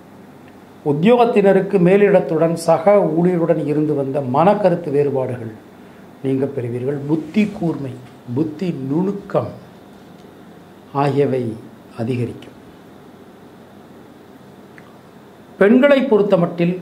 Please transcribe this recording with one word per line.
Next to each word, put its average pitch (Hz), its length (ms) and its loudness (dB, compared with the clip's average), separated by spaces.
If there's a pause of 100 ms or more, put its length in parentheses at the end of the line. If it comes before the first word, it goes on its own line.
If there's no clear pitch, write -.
(840)
உத்தியோகத்தினருக்கு 196 920 2
மேலிடத்துடன், 175 760 2
சக 165 440 2
ஊழியருடன் 165 680 0
இருந்து 151 280 0
வந்த 139 260 -4
மனக்கருத்து 170 720 0
வேறுபாடுகள் 127 760 -4 (540)
நீங்க 135 240 -2
பெறுவீர்கள். 123 480 -6
புத்தி 151 520 -2
கூர்மை, 147 440 -6 (440)
புத்தி 165 400 -4 (160)
நுணுக்கம் 170 560 -4 (1500)
ஆகியவை 131 600 -2 (440)
அதிகரிக்கும். 120 540 -6 (3000)
பெண்களை 254 440 4
பொறுத்தமட்டில், 180 800 0